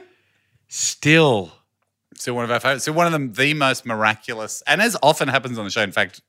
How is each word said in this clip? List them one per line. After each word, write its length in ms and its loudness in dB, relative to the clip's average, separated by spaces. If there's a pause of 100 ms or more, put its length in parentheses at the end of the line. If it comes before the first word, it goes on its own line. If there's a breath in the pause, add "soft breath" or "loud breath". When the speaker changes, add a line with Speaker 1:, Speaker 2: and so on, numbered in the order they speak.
(680 soft breath)
Speaker 1:
still. 840 2 (600)
Speaker 2:
Still 200 -8
one 100 -4
of 60 -4
our 80 0
favorites. 240 -2
Still 120 -4
one 100 2
of 60 2
them, 220 -4
the 200 0
most 320 -2
miraculous, 800 -2
and 160 2
as 220 0
often 240 4
happens 320 -2
on 60 -6
the 60 -6
show, 120 0
in 80 -2
fact, 380 -2